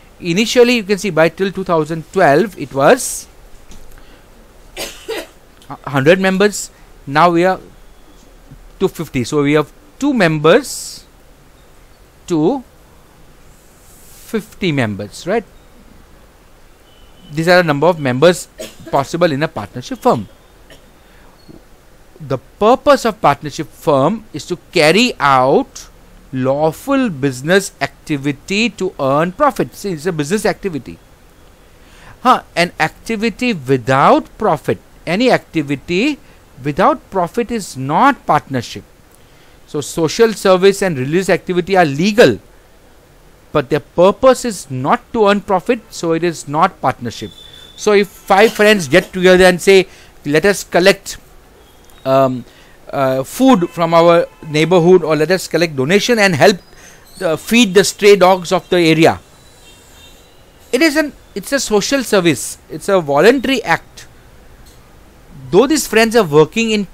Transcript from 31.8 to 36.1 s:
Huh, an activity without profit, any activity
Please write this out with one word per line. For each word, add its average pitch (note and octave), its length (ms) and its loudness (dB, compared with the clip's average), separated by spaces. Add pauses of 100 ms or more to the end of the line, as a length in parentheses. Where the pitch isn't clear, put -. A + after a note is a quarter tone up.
Huh, A#3+ 200 2 (120)
an E3+ 240 -2
activity A3 760 -4
without C3+ 840 0
profit, D#3 420 -2 (280)
any A3 240 0
activity E3+ 880 -4 (440)